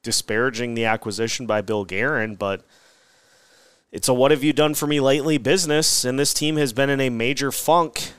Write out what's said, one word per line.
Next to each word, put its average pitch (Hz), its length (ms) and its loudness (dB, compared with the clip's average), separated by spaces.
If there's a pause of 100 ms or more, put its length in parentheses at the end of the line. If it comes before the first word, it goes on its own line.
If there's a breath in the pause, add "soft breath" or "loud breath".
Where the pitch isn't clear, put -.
disparaging 117 720 -2
the 113 100 0
acquisition 110 600 -2
by 107 140 0
Bill 104 240 -2
Guerin, 110 520 -4
but 98 260 -4 (1300 soft breath)
it's - 160 -4
a 135 60 4
"what 131 180 4
have 143 120 2
you 147 100 2
done 151 220 2
for 147 120 -2
me 147 120 0
lately" 139 380 2
business, 151 680 0
and 131 120 0
this 139 160 0
team 156 220 0
has 147 160 0
been 139 180 0
in 139 120 0
a 131 80 2
major 131 420 -2
funk - 680 0